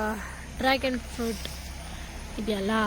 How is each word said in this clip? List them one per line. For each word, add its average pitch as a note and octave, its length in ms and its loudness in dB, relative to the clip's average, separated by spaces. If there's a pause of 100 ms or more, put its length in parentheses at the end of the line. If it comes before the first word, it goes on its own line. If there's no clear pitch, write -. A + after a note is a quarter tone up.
(580)
ಡ್ರ್ಯಾಗನ್ B3+ 420 4
ಫ್ರೂಟ್ A3+ 480 -2 (920)
ಇದೆಯಲ್ಲ, G3+ 320 2 (160)